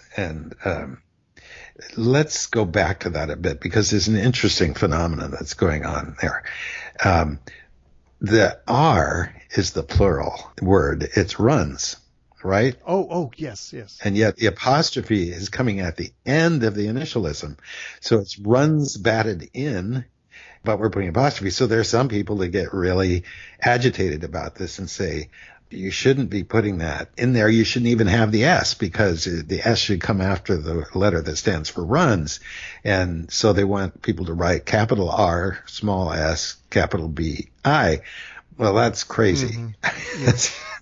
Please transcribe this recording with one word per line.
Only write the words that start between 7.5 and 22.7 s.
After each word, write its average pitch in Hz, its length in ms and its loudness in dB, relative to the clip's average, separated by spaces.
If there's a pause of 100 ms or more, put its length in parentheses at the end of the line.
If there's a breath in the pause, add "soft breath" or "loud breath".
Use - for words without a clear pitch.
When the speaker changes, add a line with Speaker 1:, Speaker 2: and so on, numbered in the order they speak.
Speaker 1:
the 104 360 4 (100)
R 90 680 2 (160)
is 95 200 -2
the 82 120 -4
plural 87 560 0 (220)
word. 76 540 2
It's 95 220 0
runs, 98 600 0 (440)
right? 107 360 0 (100)
Speaker 2:
Oh, 180 240 0
oh, 165 240 -4
yes, 127 380 -12
yes. 107 280 -16
Speaker 1:
And 101 140 0
yet 107 220 2
the 117 80 0
apostrophe 113 840 2
is 90 200 -8
coming 107 320 -2
at 87 160 -4
the 82 140 -8 (140)
end 156 380 2
of 104 120 2
the 104 120 -2
initialism. 107 720 -4 (420 loud breath)
So 113 200 2
it's 98 200 -8
runs 139 560 4
batted 107 580 0
in, 123 520 -4 (580 loud breath)
but 107 160 0
we're 110 100 2
putting 95 200 -2
apostrophe. 113 400 0
So 120 180 0
there 113 140 2
are - 20 2
some 117 240 2
people 104 300 -2
that 92 120 -2
get 87 240 -2